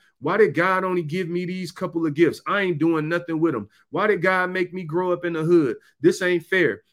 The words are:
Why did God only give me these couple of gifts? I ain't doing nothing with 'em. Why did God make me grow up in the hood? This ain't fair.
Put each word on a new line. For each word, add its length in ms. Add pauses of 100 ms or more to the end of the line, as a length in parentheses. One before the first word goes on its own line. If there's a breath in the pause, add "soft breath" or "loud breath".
(200 soft breath)
Why 180
did 160
God 300
only 200
give 240
me 180
these 260
couple 340
of 80
gifts? 340
I 140
ain't 160
doing 320
nothing 300
with 160
'em. 120 (220 soft breath)
Why 160
did 160
God 300
make 220
me 100
grow 280
up 140
in 80
the 100
hood? 340 (220 soft breath)
This 220
ain't 240
fair. 480